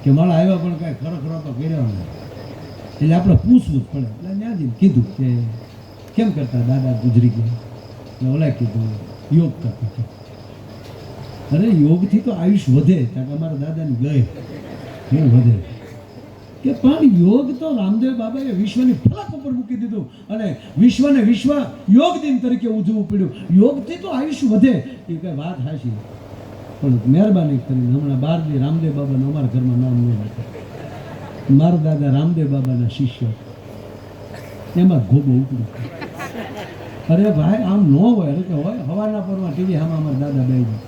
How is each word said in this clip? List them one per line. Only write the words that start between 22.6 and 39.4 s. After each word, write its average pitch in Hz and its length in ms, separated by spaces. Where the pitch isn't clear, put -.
ઉજવવું 214 420
પડ્યું. 190 220
યોગથી 254 440
તો 381 120
આયુષ 285 360
વધે, 220 280
એ 165 60
કઈ 160 200
વાત 143 260
હાચી. 127 300
પણ 143 80
મહેરબાની 147 680
કરીને 127 420
હમણાં 139 200
બાર 165 220
દી 151 160
રામદેવ 156 360
બાબાનું 139 380
અમારા 143 160
ઘરમાં 123 300
નામ 127 160
નહીં 120 160
લેતા. 107 340
મારા 160 260
દાદા 143 440
રામદેવ 160 320
બાબાના 127 360
શિષ્ય. 123 380
એમાં 180 200
ગોબો 131 320
ઉપડ્યો. 123 580
અરે 202 160
ભાઈ, 175 320
આમ 190 280
ન 135 40
હોય. 196 340
એટલે 160 120
કે 180 120
હોય, 170 240
હવારના 208 420
પરમાં 185 360